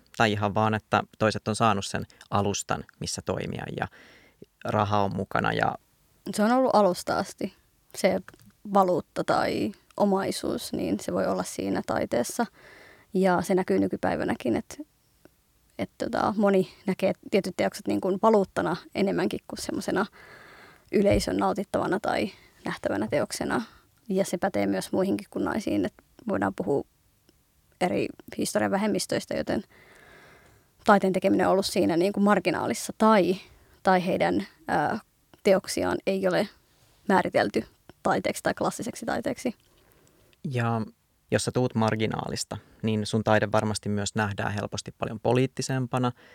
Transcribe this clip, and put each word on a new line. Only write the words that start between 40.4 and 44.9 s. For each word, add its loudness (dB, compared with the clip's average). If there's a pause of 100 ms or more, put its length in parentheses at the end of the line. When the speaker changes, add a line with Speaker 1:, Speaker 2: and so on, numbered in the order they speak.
Speaker 1:
Ja 0 (480)
jos 2
sä -4
tuut 0
marginaalista, 0 (260)
niin 0
sun 0
taide 4
varmasti 0
myös -2
nähdään -2
helposti -6